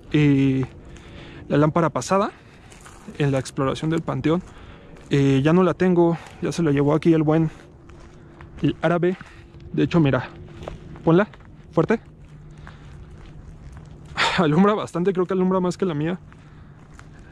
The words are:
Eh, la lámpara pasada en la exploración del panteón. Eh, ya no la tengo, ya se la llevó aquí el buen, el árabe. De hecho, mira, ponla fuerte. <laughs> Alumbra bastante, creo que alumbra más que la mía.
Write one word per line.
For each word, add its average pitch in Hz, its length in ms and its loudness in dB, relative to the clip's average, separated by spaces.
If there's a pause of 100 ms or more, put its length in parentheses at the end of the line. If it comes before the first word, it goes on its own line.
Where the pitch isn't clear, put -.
(120)
Eh, 139 520 2 (840)
la 143 100 2
lámpara 151 320 2
pasada 190 400 -2 (880)
en 139 120 0
la 135 80 0
exploración 135 520 -4
del 160 120 -2
panteón. 147 400 -2 (680)
Eh, 139 320 4
ya 156 100 4
no 185 100 6
la 170 120 2
tengo, 170 440 2 (240)
ya - 100 -4
se 175 100 -4
la 156 80 2
llevó 143 240 2
aquí 165 180 4
el 160 100 4
buen, 156 280 2 (1120)
el 143 200 0
árabe. 175 340 0 (560)
De 151 120 0
hecho, 165 160 2
mira, 131 280 2 (760)
ponla 175 240 4 (440)
fuerte. 190 280 0 (2250)
<laughs> - 240 -2
Alumbra 185 360 4
bastante, 175 380 -2
creo 180 140 0
que 190 80 -4
alumbra 185 260 2
más 180 160 -2
que - 80 -4
la 175 100 -2
mía. 156 240 -4 (1120)